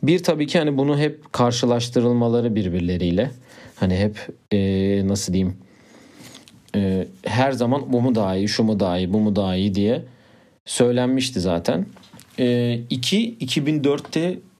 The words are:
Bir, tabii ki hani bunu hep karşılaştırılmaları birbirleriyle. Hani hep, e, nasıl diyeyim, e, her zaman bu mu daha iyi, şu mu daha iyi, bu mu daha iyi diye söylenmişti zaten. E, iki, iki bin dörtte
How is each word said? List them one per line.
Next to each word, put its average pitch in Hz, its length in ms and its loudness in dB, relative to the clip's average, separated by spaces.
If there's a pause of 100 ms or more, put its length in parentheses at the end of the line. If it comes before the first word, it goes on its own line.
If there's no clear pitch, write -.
Bir, 175 200 2
tabii 151 240 0
ki 170 120 2
hani 147 180 0
bunu 143 200 2
hep 151 360 -2
karşılaştırılmaları 120 1200 2
birbirleriyle. 90 760 0 (440)
Hani 92 220 0
hep, 104 300 -4 (240)
e, 98 560 2
nasıl 101 260 -2
diyeyim, 92 240 0 (1160)
e, 95 320 0 (180)
her 123 260 0
zaman 123 420 0
bu 120 80 2
mu 127 140 2
daha 98 200 0
iyi, 98 120 0
şu 101 160 0
mu 110 160 2
daha 90 180 0
iyi, 92 160 -2
bu 107 60 2
mu 107 160 2
daha 95 200 0
iyi 95 200 0
diye 110 300 0 (600)
söylenmişti 127 760 0
zaten. 92 460 -2 (540)
E, 120 400 0 (100)
iki, 139 340 -2
iki 156 420 -4
bin 151 180 0
dörtte 156 560 -2 (200)